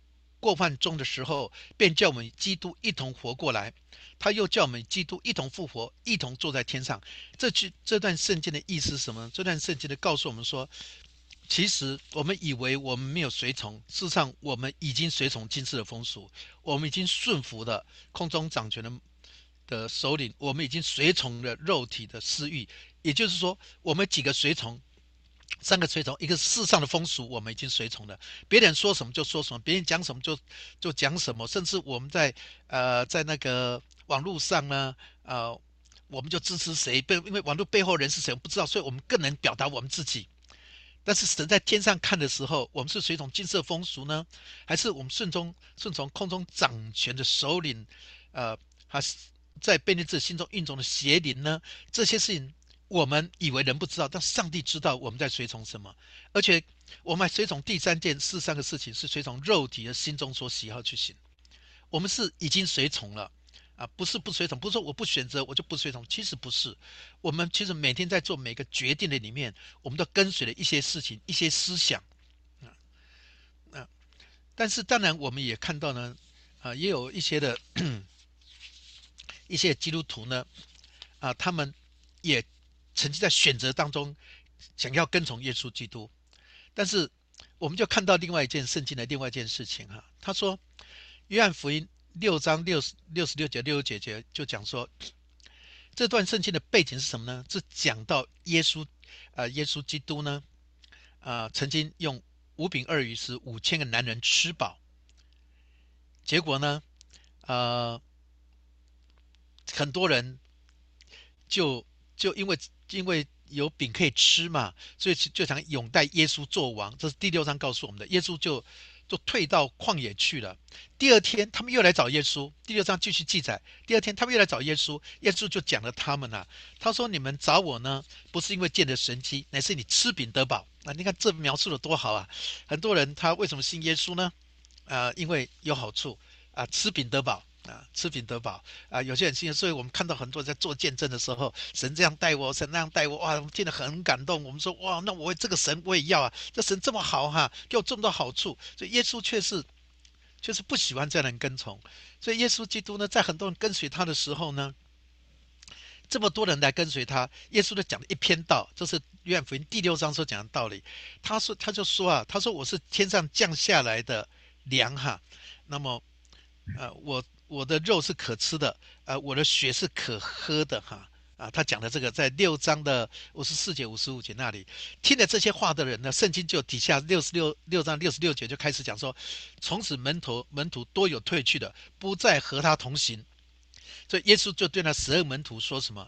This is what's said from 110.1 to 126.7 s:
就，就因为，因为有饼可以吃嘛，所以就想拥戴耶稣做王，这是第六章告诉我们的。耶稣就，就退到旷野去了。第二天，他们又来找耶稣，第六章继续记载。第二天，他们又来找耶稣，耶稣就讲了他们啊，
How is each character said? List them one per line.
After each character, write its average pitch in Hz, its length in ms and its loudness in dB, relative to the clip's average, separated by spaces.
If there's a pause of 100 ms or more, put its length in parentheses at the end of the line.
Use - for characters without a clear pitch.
就， 139 380 0 (300)
就 190 200 0
因 196 120 -2
为， 175 100 2 (340)
因 190 140 -4
为 160 220 2 (200)
有 143 240 0
饼 131 200 -4
可 175 140 4
以 143 60 4
吃 - 360 6
嘛， 135 260 0 (240)
所 190 140 2
以 165 40 4
就 - 300 0
想 147 220 -2
拥 123 220 -4
戴 156 140 6 (100)
耶 160 120 6
稣 147 200 -2
做 135 260 0
王， 107 260 -6
这 156 120 -2
是 139 100 -6
第 196 100 0
六 165 140 2
章 143 140 -2
告 135 160 -2
诉 - 140 -4
我 101 40 -12
们 101 80 -14
的。 104 80 -10
耶 175 140 4
稣 170 160 -4
就， 143 260 -2 (460)
就 180 160 -2
退 196 200 2
到 143 220 6 (100)
旷 196 200 0
野 113 160 -4
去 - 260 0
了。 95 160 -6 (420)
第 269 140 6
二 220 80 12
天， 214 320 2
他 - 100 -2
们 247 120 -4
又 247 80 6
来 180 100 10
找 127 180 4
耶 147 120 4
稣， 143 280 -2 (160)
第 226 80 -6
六 208 80 2
章 190 160 2
继 196 140 -2
续 160 140 0
记 180 160 0
载。 107 200 -4 (240)
第 226 100 2
二 220 40 8
天， 208 160 0
他 240 100 2
们 247 80 0
又 233 60 6
来 196 60 8
找 - 160 0
耶 151 120 0
稣， 147 280 -2 (180)
耶 202 120 4
稣 190 180 -4
就 190 100 0
讲 113 220 0
了 117 100 -4
他 143 240 -2
们 127 180 -6
啊， 95 140 -8 (320)